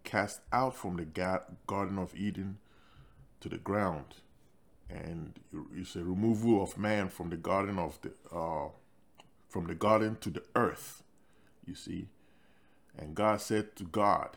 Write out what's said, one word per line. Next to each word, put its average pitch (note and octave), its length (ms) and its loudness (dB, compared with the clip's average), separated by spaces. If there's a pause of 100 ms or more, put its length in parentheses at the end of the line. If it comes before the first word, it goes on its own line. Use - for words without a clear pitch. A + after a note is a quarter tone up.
cast - 380 -2 (100)
out B2+ 240 2
from F2+ 220 -4
the E2+ 80 -4
ga-, F#2 340 0 (280)
Garden G2 300 0
of F2+ 180 -4
Eden F#2+ 420 -4 (840)
to - 80 -12
the E2 100 -6
ground. G2 580 0 (760)
And E2 500 -10 (340)
it's F#2 220 -10
a F2 80 -4
removal G#2+ 580 4
of F#2 160 -4
man G2+ 320 2
from E2+ 200 -8
the E2+ 80 -4
garden G2 420 0
of D#2 220 -2
the, - 100 -10 (240)
uh, E2 340 -2 (800)
from E2+ 200 -4
the E2+ 80 -6
garden G#2+ 460 4
to - 80 -6
the G2 140 -6 (120)
earth, - 480 0 (600)
you F2 100 -10
see. - 320 -8 (920)
And D2+ 180 -10
God G#2 240 4
said G#2+ 380 -2
to G2+ 60 -12
God, G2+ 540 4